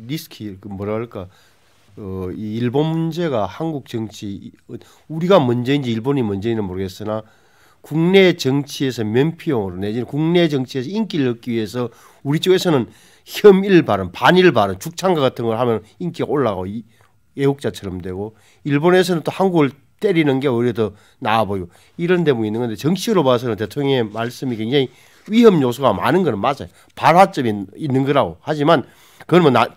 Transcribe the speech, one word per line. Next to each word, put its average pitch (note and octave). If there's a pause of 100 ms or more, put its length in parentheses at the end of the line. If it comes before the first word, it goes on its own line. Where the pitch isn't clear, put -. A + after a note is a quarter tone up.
리스키, A2+
그 A2
뭐라 G2+
그럴까, A2 (680)
어, F#2+
이 G#2+
일본 B2
문제가 D#3+
한국 D#3
정치, G#2+ (560)
우리가 F3
문제인지 B2
일본이 B2
문제인지는 G#2+
모르겠으나 G2 (580)
국내 F3+
정치에서 C3+
면피용으로 A#2
내지는 G#2+
국내 E3
정치에서 C3
인기를 F3+
얻기 A#2
위해서 A2+ (320)
우리 D3
쪽에서는 F3+ (380)
혐일 G3
발언, G2
반일 F3
발언, G2+
죽창가 F3
같은 B2
걸 A2+
하면 A#2 (180)
인기가 C#3+
올라가고 G#2+
이-, A2 (540)
애국자처럼 A#2+
되고, F#2+ (300)
일본에서는 F3
또 D3
한국을 E3+ (280)
때리는 D#3+
게 C#3+
오히려 A#2+
더 G#2 (260)
나아 A2
보이고 F#2+ (280)
이런 F3
대목이 A#2+
있는 G#2+
건데, A#2+
정치로 F3
봐서는 B2
대통령의 C3
말씀이 A#2
굉장히 B2 (400)
위험 G#3+
요소가 B2
많은 B2
건 B2
맞아요. A#2 (280)
발화점이 C#3 (120)
있는 C3
거라고. C3
하지만 D3+ (360)
그건 E3+
뭐 C#3+
나, A#2